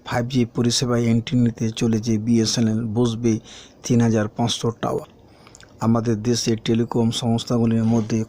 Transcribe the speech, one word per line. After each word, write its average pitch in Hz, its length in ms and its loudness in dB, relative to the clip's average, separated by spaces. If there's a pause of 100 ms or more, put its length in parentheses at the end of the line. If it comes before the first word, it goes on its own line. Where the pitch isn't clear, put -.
ফাইভ 123 220 -4
জি 127 180 0
পরিষেবায় 120 580 0
এন্ট্রি 117 360 0
নিতে 117 320 0
চলেছে 113 480 0
বিএসএনএল, 113 640 2
বসবে 113 540 0 (440)
তিন 117 180 2
হাজার 110 280 2
পাঁচশো 117 420 -2
টাওয়ার। - 380 -6 (720)
আমাদের 113 420 0
দেশে 117 340 0
টেলিকম 113 540 0
সংস্থাগুলির 113 760 0
মধ্যে 113 440 0